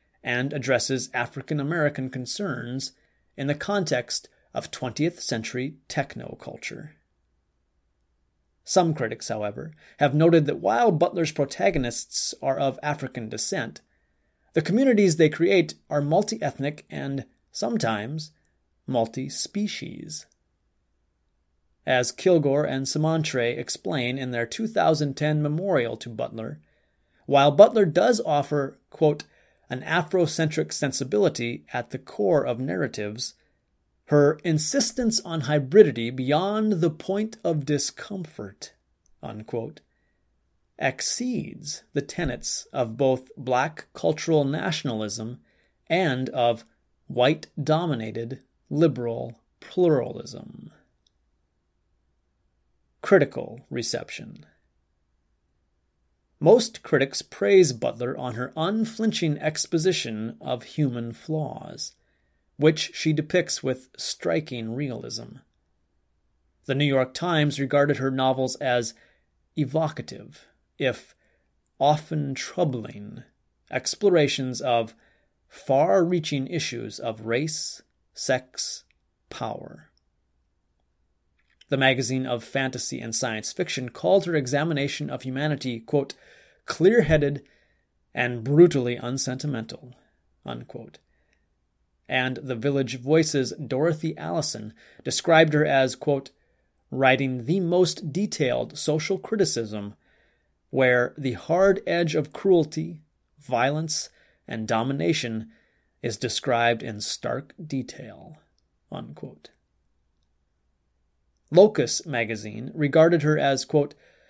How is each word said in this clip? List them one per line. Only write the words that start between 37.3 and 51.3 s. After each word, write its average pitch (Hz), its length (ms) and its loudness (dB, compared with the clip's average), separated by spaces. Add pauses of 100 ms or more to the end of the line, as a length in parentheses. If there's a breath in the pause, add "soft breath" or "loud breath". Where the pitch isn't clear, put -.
of 156 220 -2
discomfort," 147 1080 -6 (480)
unquote, 113 600 -8 (960)
exceeds - 1040 -4 (100)
the 139 80 0
tenets - 720 -8
of 113 240 -4
both 131 380 0
black 131 580 -2
cultural 160 500 0
nationalism 120 960 -4 (480)
and 139 420 0
of 120 360 0 (400)
white-dominated 127 1400 -2 (260)
liberal 123 720 0 (200)
pluralism. - 1120 -2 (2250)